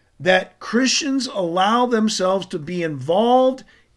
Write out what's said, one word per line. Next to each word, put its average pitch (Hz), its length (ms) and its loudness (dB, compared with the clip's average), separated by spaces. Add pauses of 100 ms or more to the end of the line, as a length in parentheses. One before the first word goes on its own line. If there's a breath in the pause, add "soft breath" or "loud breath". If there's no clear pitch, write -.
(180)
that 180 400 0
Christians 262 680 -2
allow 202 600 0
themselves 202 600 0
to 185 120 -8
be 170 240 -6
involved 220 840 0 (320 soft breath)